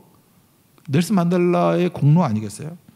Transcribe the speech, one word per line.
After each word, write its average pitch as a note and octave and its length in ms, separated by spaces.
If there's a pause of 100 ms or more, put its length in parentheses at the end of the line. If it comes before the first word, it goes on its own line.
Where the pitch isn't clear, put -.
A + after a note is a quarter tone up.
(880)
넬슨 F3 280
만델라의 F3 720
공로 D3+ 340
아니겠어요? G#2+ 520 (200)